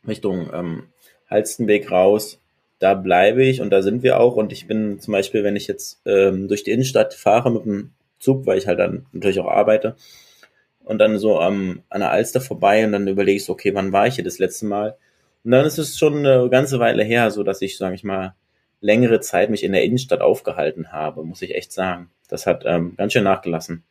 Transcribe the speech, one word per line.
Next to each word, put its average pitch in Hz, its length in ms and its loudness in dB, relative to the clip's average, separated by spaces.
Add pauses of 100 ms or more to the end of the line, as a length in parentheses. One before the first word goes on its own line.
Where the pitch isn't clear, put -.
Richtung, 95 460 -6
ähm, 82 320 -8 (440)
Halstenweg 104 600 0
raus, 95 500 2 (380)
da 95 160 4
bleibe 95 500 4
ich 131 160 2
und 104 100 -4
da 95 120 4
sind 104 200 0
wir 127 180 4
auch. 120 160 4
Und 107 160 -2
ich - 140 -16
bin 107 340 -4
zum - 120 -6
Beispiel, 101 320 0
wenn 101 120 0
ich 98 100 -6
jetzt, - 400 -10
ähm, 98 420 2
durch 101 160 -2
die 104 60 -6
Innenstadt 120 440 0
fahre 127 360 2
mit 113 140 -4
dem 104 280 -6 (260)
Zug, 131 280 0
weil 95 120 2
ich - 80 -4
halt 90 120 0
dann - 340 -4
natürlich 95 280 -2
auch 90 100 -6
arbeite, 107 460 2 (840)
und 110 160 -8
dann 107 200 4
so 104 200 2
am, 95 520 -2
an 101 100 -6
der 85 100 -2
Alster 101 300 0
vorbei 101 440 2
und 107 80 0
dann 101 140 -2
überlege 98 300 2
ich 98 80 -8
so, - 80 -8
„Okay, 98 220 -2
wann 98 180 -4
war 101 140 4
ich 127 100 -2
hier 95 80 -6
das 87 140 -8
letzte 95 280 -4
Mal?“ 104 300 -4 (480)
Und 117 80 2
dann 131 120 6
ist 156 140 -2
es 151 200 -8
schon 147 280 2
eine 131 240 4
ganze 131 300 2
Weile 113 240 2
her, 117 260 2
so 101 140 -6
dass 98 180 -4
ich, 95 160 -8
sag 92 160 -6
ich 95 80 -14
mal, 95 320 -6 (460)
längere 113 400 4
Zeit 95 300 0
mich 107 120 -4
in 95 100 -2
der 98 120 2
Innenstadt 110 360 -2
aufgehalten 82 680 -2
habe, 78 320 -8
muss 82 200 -12
ich - 120 -8
echt - 180 -8
sagen. 90 380 -6 (180)
Das - 180 -8
hat, 92 200 -2
ähm, 85 300 -2
ganz 101 160 -4
schön 117 120 0
nachgelassen. 85 680 -4